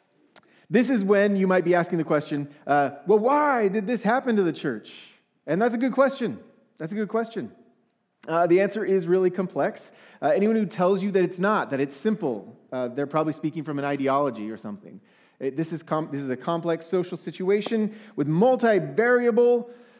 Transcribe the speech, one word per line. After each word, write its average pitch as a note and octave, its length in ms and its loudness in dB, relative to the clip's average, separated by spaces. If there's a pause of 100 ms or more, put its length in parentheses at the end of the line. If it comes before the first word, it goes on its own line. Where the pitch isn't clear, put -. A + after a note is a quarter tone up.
(720)
this A#3+ 200 4
is A#3 120 0
when G3+ 340 4
you F#3+ 100 2
might F#3 180 4
be F3 100 4
asking E3+ 240 0
the D#3 60 0
question, C#3+ 440 -2 (180)
uh, C#3+ 240 2 (160)
"Well, G#3+ 120 6
why C4 500 2
did G3 180 -2
this A#3 160 -2
happen A#3+ 340 0
to G3+ 60 2
the E3 100 2
church?" - 580 -8 (360)
And D#3+ 140 0
that's A#3 140 0
a A#3+ 40 -4
good A#3+ 140 0
question. B3 460 0 (400)
That's D#3 140 -10
a - 20 -10
good G#3 140 -4
question. A3 420 -6 (760)
Uh, E3+ 200 2
the F3 140 6
answer G3+ 240 -2
is F#3+ 220 0
really F#3 220 2
complex. F3+ 640 -4 (300)
Uh, C#3+ 60 0
anyone G3+ 280 2
who A3 80 2
tells F#3 380 0
you G3+ 80 -2
that F#3 120 2
it's F3+ 160 -4
not, F3+ 320 0
that C3+ 100 -2
it's C#3 140 -4
simple, B2+ 600 -4 (160)
uh, B2+ 160 -4
they're C3+ 200 -6
probably D#3 260 0
speaking D3+ 300 -6
from C#3+ 140 -6
an C#3 60 -4
ideology C3+ 640 0
or A2 60 -12
something. G2 420 -14 (420)
It, C3+ 160 -6
this E3 180 -4
is D#3 80 -10
com-, D#3+ 280 -4
this C#3 120 -6
is C3+ 80 -6
a B2 60 -2
complex E3 500 -4
social F3+ 320 -4
situation G#3 760 -2 (220)
with D3 100 -2
multivariable, A#3 1400 2 (320)